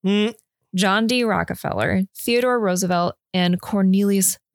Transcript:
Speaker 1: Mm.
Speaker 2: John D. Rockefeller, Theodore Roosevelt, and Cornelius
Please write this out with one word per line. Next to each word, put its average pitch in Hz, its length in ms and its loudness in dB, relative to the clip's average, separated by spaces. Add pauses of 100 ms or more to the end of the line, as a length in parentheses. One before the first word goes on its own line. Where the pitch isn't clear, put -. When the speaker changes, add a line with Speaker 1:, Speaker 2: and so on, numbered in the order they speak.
Speaker 1:
Mm. 208 280 0 (400)
Speaker 2:
John 202 320 2
D. 247 180 0
Rockefeller, 175 760 -2 (140)
Theodore 240 440 0
Roosevelt, 180 560 0 (160)
and 180 300 0
Cornelius 196 800 2 (160)